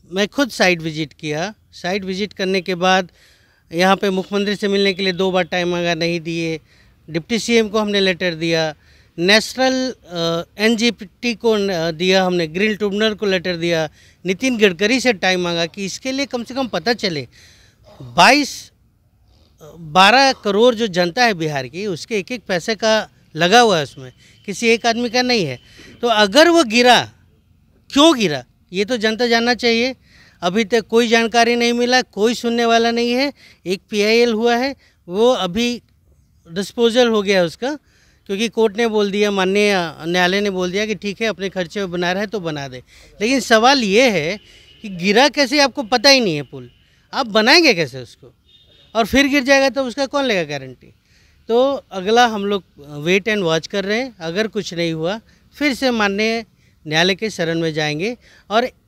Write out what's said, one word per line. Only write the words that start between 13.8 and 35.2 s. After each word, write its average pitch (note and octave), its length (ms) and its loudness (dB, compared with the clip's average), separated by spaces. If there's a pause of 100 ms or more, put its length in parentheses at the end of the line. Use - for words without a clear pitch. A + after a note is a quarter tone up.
नितिन A#3 320 -2
गडकरी G#3 420 2
से A#3+ 120 2
टाइम F#3 280 0
मांगा E3+ 260 -2
कि G3 180 -10
इसके C4 280 -8
लिए C4+ 140 -6
कम A#3+ 180 -8
से A#3+ 100 -14
कम C4 140 -4
पता F#3 240 -4
चले। E3 360 -6 (760)
बाईस, F#3+ 680 2 (1040)
बारह G3 540 4
करोड़ A3 420 2
जो A3+ 120 -2
जनता F3+ 380 0
है A3 100 2
बिहार D3+ 340 -4
की, F3+ 180 -10
उसके G3+ 320 -6
एक F#3+ 140 -8
एक - 160 -10
पैसे G3+ 260 -2
का G#3+ 340 0 (280)
लगा F3+ 240 6
हुआ G#3+ 160 4
है D3+ 60 0
उसमें, C3 300 -12 (340)
किसी G#3+ 220 -2
एक A#3 180 2
आदमी A#3 240 -2
का B3 120 0
नहीं A#3+ 220 0
है। B2+ 140 -8 (440)
तो A#3+ 60 -2
अगर G#3+ 400 6
वो E4 160 4
गिरा, A3 480 4 (800)
क्यों D4 280 4
गिरा, D3 260 -2 (280)
ये G3 120 -2
तो A#3+ 120 -2
जनता A3 300 -2
जानना A#3 280 2
चाहिए। A#3 420 0 (460)
अभी F#3 220 0
तक A3 220 -2
कोई A#3 220 2
जानकारी A#3 480 2
नहीं A#3+ 160 0
मिला, A#3+ 300 2
कोई A3 320 -2
सुनने A#3 300 -2
वाला A#3 260 2
नहीं A#3+ 220 -2
है। C4+ 200 0 (340)
एक F#3 240 -4
पीआईएल A3+ 420 2
हुआ A#3 240 2
है, C4 200 -4 (320)
वो A3 240 2